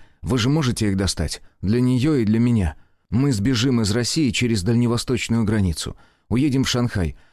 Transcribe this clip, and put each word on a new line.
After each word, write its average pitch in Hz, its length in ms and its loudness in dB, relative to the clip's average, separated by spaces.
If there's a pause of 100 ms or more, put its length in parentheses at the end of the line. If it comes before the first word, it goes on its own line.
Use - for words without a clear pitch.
(240)
вы 120 160 -2
же 113 100 0
можете 127 400 0
их 98 80 -2
достать? 90 460 -4 (180)
Для 107 180 0
нее 127 360 2
и 120 100 2
для 110 140 2
меня. 113 360 2 (340)
Мы 139 220 2
сбежим 120 500 0
из 101 100 0
России 123 380 0
через 113 320 0
дальневосточную 117 840 0
границу. 98 540 -2 (300)
Уедем 131 360 0
в - 60 -2
Шанхай, 107 480 -2 (160)